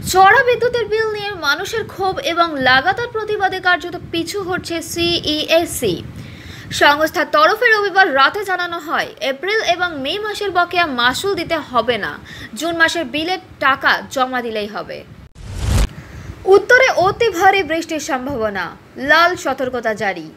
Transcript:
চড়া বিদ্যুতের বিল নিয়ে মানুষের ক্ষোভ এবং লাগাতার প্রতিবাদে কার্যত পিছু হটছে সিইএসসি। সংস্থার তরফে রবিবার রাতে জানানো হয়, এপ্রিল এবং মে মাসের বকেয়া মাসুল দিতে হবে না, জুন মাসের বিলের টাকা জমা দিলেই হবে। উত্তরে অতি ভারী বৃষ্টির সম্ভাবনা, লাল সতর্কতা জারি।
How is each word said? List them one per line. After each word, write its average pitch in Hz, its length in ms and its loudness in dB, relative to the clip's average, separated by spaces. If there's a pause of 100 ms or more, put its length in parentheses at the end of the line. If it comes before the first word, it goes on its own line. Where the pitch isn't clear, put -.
(120)
চড়া 381 360 8
বিদ্যুতের 480 440 0
বিল 440 240 0
নিয়ে 403 140 -6 (160)
মানুষের 370 360 -2 (100)
ক্ষোভ 381 220 -2 (180)
এবং 339 160 2 (200)
লাগাতার 370 460 2
প্রতিবাদে 415 460 -2
কার্যত 349 360 -2 (140)
পিছু 330 280 -4 (100)
হটছে 339 340 -4
সিইএসসি। 302 1120 0 (880)
সংস্থার 302 520 4
তরফে 349 360 4
রবিবার 403 460 4
রাতে 294 300 4
জানানো 349 340 -4
হয়, 269 300 -2 (120)
এপ্রিল 349 400 -2 (140)
এবং 359 140 -2 (160)
মে 302 140 -2
মাসের 415 320 -4
বকেয়া 349 360 2
মাসুল 254 480 0
দিতে 330 220 -2 (140)
হবে 247 280 2
না, 160 140 -4 (420)
জুন 330 220 -4
মাসের 330 280 2
বিলের 320 360 -4 (200)
টাকা 269 320 2 (180)
জমা 254 360 -2
দিলেই 214 280 -6
হবে। 156 240 -10 (1500)
উত্তরে 466 440 6 (180)
অতি 453 220 2 (100)
ভারী 392 240 4
বৃষ্টির 320 460 -4
সম্ভাবনা, 240 560 -4 (460)
লাল 330 260 6
সতর্কতা 254 580 -4
জারি। 190 320 -4 (100)